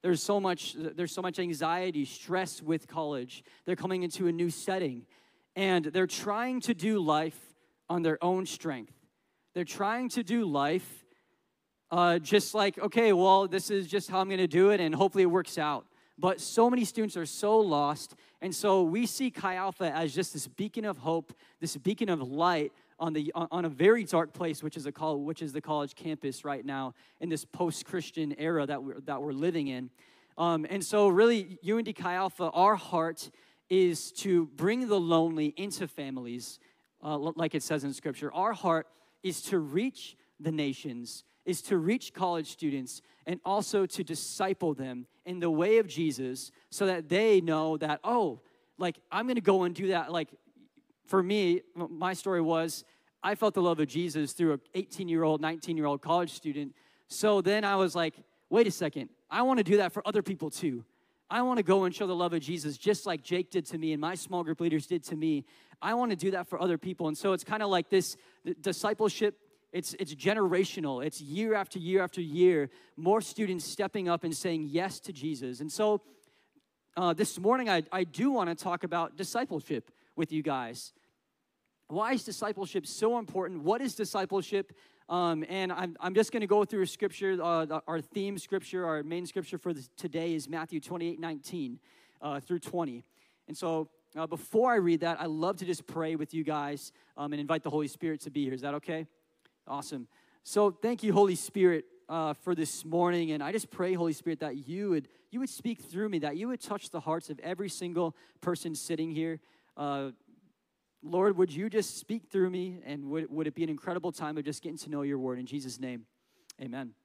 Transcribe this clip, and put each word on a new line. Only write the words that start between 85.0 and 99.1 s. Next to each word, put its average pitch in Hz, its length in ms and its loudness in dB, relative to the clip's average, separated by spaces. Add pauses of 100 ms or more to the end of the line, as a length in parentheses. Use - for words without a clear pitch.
Um, 170 360 0
and 185 240 -4
I'm, 180 300 -6
I'm 180 140 -4
just 220 180 4
gonna 214 140 -2
go 208 180 4
through 196 180 -2
a 175 40 2
scripture. 196 560 -2
Uh, 165 240 2
the, 151 200 -4
our 165 140 -4
theme 196 380 -6
scripture, 185 480 -4
our 156 160 -2
main 170 240 -6
scripture 175 320 -6
for 175 160 -4
this, 131 220 -10
today 165 380 -4
is 135 140 -6
Matthew 160 320 -6
twenty-eight 170 400 -6
nineteen, 156 600 -8 (420)
uh, 143 180 -4
through 175 200 -4
twenty. 139 440 -6 (420)
And 156 100 -12
so, 160 340 -2 (260)
uh, 160 100 -4
before 220 460 2
I 233 40 6
read 170 240 4
that, 170 200 -2
I 160 60 -4
love 165 320 -2
to 190 80 -6
just 175 200 -4
pray 160 300 -2
with 151 160 -6
you 160 120 -2
guys, 147 480 -4 (260)
um, 147 160 -6
and 147 60 -4
invite 156 220 -2
the 156 80 -6
Holy 151 180 0
Spirit 156 340 -6
to 151 80 -10
be 147 140 -2
here. 131 100 -2
Is 123 80 -8
that 143 120 -4
okay? 160 320 -6 (600)